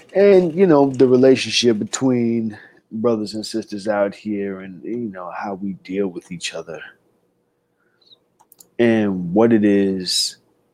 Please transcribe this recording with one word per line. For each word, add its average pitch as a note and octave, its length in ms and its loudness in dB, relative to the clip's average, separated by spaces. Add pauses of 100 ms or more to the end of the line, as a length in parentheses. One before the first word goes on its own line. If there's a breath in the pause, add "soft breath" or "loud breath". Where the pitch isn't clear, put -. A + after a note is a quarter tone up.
(140 loud breath)
and, F#3 400 4
you F#3+ 120 4
know, C#3+ 240 4
the C3 180 4
relationship B2 680 4
between A#2 800 -2 (340 loud breath)
brothers A2 400 -2
and G#2+ 140 -10
sisters G#2 420 -8
out G2+ 260 0
here G2+ 460 -8
and, F#2+ 240 -18
you A2+ 260 -8
know, F#2 200 -14
how G2 240 -10
we G2 180 -8
deal F#2+ 360 -6
with F2 220 -14
each F2 220 -12
other D#2+ 300 -14 (2000 soft breath)
and G#2 560 0
what A2+ 180 4
it A2 100 4
is, G2 760 -2 (360)